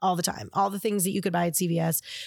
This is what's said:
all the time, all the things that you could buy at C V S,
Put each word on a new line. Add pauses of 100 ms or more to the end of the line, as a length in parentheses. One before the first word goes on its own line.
all
the
time,
all
the
things
that
you
could
buy
at
C
V
S, (260)